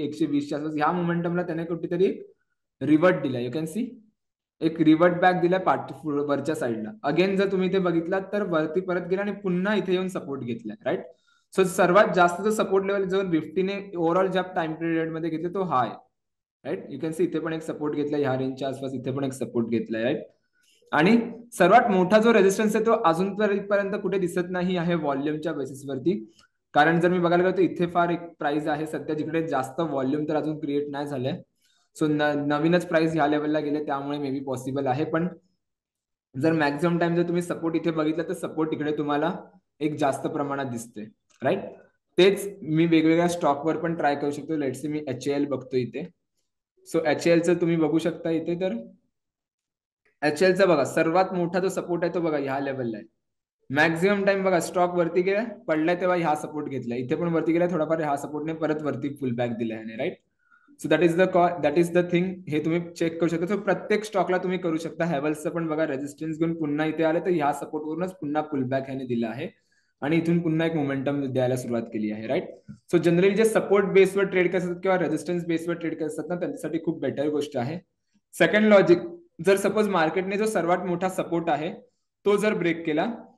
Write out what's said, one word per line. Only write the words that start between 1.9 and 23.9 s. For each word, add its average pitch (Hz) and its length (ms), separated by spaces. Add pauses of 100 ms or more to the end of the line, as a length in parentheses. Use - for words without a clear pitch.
reward 156 420
दिलाय. 123 240
You 131 100
can 156 180
see 233 100 (760)
एक 160 200
revert 170 400
back 180 200
दिलाय 180 200
पाठ-, 143 320 (120)
वरच्या 143 500
साईडला. 110 360 (200)
Again 185 260
जर 190 160
तुम्ही 185 160
इथे 190 100
बघितलात 175 440 (100)
तर 208 180
वरती 156 300
परत 180 300
गेला 190 120
आणि 202 100 (100)
पुन्हा 185 340
इथे 180 160
येऊन 185 160
support 139 340
घेतलाय, 110 420
right? 151 200 (500)
So 190 120
सर्वात 180 480
जास्त 175 280
जो 208 80
support 196 340
level 196 240
जो 190 140
निफ्टीने 185 560 (180)
overall 175 360
ज्या 185 100 (120)
time 160 200
period 165 380
मध्ये 160 180
घेतला 165 240
तो 196 80
हा 147 180
आहे, 113 100 (720)
right? 151 260
You 135 120
can 160 140
see 180 120
इथे 160 100
पण 160 140
एक 160 100
support 147 320
घेतलाय 147 260
ह्या 131 180
रेंजच्या 131 300
आसपास, 131 260
इथे 131 180
पण 139 120
एक 127 80
support 117 360
घेतलाय, 110 340
right? 156 200 (680)
आणि 175 240 (420)
सर्वात 247 320
मोठा 185 280
जो 226 160
resistance 214 420
आहे 220 100
तो 226 60 (120)
अजूनपर्यंत 196 1000